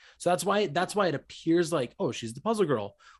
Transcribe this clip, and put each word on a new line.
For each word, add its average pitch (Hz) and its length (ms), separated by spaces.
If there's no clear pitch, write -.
So - 140
that's 175 140
why, 202 240
that's 175 280
why 196 120
it 151 60
appears 165 560
like, 139 300
oh, 147 120
she's 113 200
the 135 80
puzzle 214 240
girl. 113 320